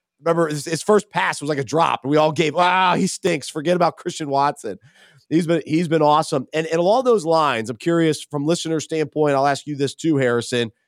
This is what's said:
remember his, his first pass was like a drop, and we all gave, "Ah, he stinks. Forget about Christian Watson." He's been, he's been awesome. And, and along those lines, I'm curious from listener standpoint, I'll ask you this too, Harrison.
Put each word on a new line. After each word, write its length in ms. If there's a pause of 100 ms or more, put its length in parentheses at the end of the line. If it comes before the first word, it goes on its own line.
(200)
remember 280
his, 180
his 160
first 280
pass 320
was 80
like 100
a 40
drop, 400
and 80
we 60
all 140
gave, 240
"Ah, 400
he 120
stinks. 400
Forget 280
about 220
Christian 320
Watson." 500 (500)
He's 160
been, 200
he's 220
been 140
awesome. 520
And, 140
and 120
along 240
those 220
lines, 440
I'm 80
curious 460
from 220
listener 340
standpoint, 560
I'll 100
ask 220
you 80
this 180
too, 240
Harrison. 540 (160)